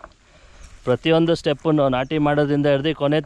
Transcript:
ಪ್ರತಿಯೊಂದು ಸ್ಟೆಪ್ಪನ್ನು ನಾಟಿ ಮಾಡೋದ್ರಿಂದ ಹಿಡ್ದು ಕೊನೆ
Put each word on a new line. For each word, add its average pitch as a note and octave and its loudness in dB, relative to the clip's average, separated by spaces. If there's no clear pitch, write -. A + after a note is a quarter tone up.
ಪ್ರತಿಯೊಂದು D#3+ 2
ಸ್ಟೆಪ್ಪನ್ನು D3+ 0
ನಾಟಿ C3+ -4
ಮಾಡೋದ್ರಿಂದ D3 0
ಹಿಡ್ದು D3 -2
ಕೊನೆ D3+ 0